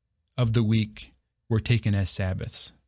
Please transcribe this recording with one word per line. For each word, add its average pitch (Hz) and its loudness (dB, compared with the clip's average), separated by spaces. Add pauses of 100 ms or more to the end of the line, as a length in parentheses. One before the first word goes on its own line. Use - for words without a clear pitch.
(360)
of 117 0
the 117 2
week 107 -2 (340)
were 110 2
taken 110 0
as 98 2
Sabbaths. - -4 (160)